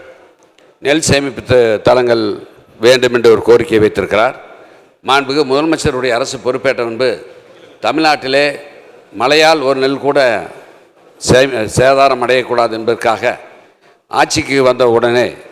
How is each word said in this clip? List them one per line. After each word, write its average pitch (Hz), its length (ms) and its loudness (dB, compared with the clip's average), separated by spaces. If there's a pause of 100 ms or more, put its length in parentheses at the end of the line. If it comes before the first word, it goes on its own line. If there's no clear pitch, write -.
(800)
நெல் 151 220 0
சேமிப்பு 139 420 -2
த-, 117 340 2
தளங்கள் 120 680 0 (320)
வேண்டும் 123 340 2
என்று 117 180 4
ஒரு 101 100 4
கோரிக்கை 113 380 4
வைத்திருக்கிறார். 104 640 -2 (680)
மாண்புமிகு 135 380 0
முதலமைச்சருடைய 139 640 -2
அரசு 127 280 -4
பொறுப்பேற்ற 127 460 -4
முன்பு, 117 420 -4 (560)
தமிழ்நாட்டிலே 139 760 0 (540)
மழையால் 151 480 2
ஒரு 131 180 -2
நெல் 135 180 -2
கூட 127 500 0 (840)
சே-, 123 440 0
சேதாரம் 135 460 2
அடையக்கூடாது 120 500 0
என்பதற்காக, 110 680 -4 (680)
ஆட்சிக்கு 139 560 -2
வந்த 123 260 2
உடனே 120 440 0 (180)